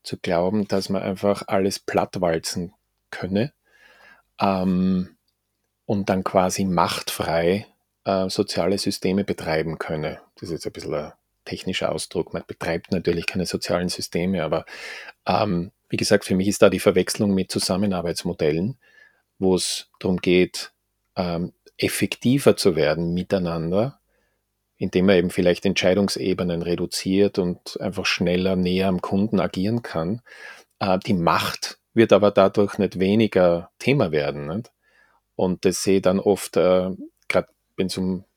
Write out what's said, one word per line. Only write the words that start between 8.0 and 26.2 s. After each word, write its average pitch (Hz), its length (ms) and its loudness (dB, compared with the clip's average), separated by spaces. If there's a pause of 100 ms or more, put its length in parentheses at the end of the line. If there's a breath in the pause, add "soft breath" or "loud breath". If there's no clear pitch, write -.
äh, 95 240 0
soziale 95 500 0
Systeme 98 440 -2
betreiben 80 540 -4
könne. 76 420 -6 (140)
Das - 160 -16
ist 82 40 -6
jetzt - 120 -10
ein - 80 -8
bisschen - 220 -8
ein 76 180 -8 (320)
technischer - 460 -6
Ausdruck. - 420 -6
Man 80 140 -8
betreibt - 440 -6
natürlich 87 360 -2
keine 90 180 -4
sozialen 87 440 -4
Systeme, 92 540 -4
aber, - 220 -2 (640 loud breath)
ähm, 92 440 -2 (180)
wie - 80 -4
gesagt, - 280 2
für - 80 0
mich 95 140 2
ist 101 160 4
da 98 80 8
die 92 80 -2
Verwechslung 98 560 2
mit 92 160 -2
Zusammenarbeitsmodellen, 87 1300 -2 (580 soft breath)
wo 92 160 2
es - 460 -4
darum 92 180 -2
geht, 90 560 0 (420)
ähm, 87 380 -4 (240)
effektiver 120 800 0
zu 90 180 2
werden 80 380 0
miteinander, 90 840 -2 (800)
indem 92 280 0
man 98 100 6
eben 87 140 4
vielleicht 87 360 0
Entscheidungsebenen 92 960 0